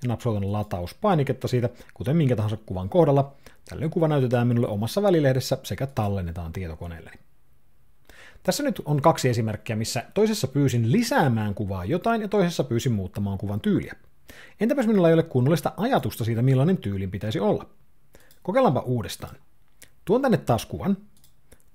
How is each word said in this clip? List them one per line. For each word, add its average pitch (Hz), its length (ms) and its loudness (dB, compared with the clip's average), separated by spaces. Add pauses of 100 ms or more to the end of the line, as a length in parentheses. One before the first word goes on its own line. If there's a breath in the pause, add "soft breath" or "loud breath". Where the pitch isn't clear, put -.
ja 123 40 -2
napsautan 104 460 -2
latauspainiketta 113 920 -2
siitä, 113 220 0 (240 loud breath)
kuten 139 240 -2
minkä 131 180 4
tahansa 104 300 -2
kuvan 92 240 -6
kohdalla. 143 460 4 (340 loud breath)
Tällöin 120 220 -4
kuva 160 160 0
näytetään 123 400 2
minulle 120 200 2
omassa 110 340 -2
välilehdessä 143 600 2
sekä - 240 -6
tallennetaan 87 640 -4
tietokoneelleni. 85 640 -10 (1300 loud breath)
Tässä 269 200 -2
nyt 269 220 -4
on 147 160 0
kaksi 135 280 2
esimerkkiä, 113 460 -4
missä 113 280 -4 (100)
toisessa 214 340 0
pyysin 127 440 2
lisäämään 143 640 2
kuvaa 95 300 -6
jotain 196 360 -2
ja 214 60 -6
toisessa 175 360 0
pyysin 123 280 -2
muuttamaan 98 460 -4
kuvan 101 240 -6
tyyliä. 180 320 0 (680 loud breath)
Entäpä 269 200 0
jos 220 80 2
minulla 196 200 4
ei 165 60 8
ole 165 100 4
kunnollista 160 540 2
ajatusta 190 480 -2
siitä, 113 160 0
millainen 135 360 4
tyylin 98 340 -4
pitäisi 107 280 -4
olla? 202 260 0 (760 soft breath)
Kokeillaanpa 208 360 2
uudestaan. 107 560 -6 (720 loud breath)
Tuon 233 160 4
tänne 247 160 2
taas - 280 0
kuvan. 190 320 -4 (760 soft breath)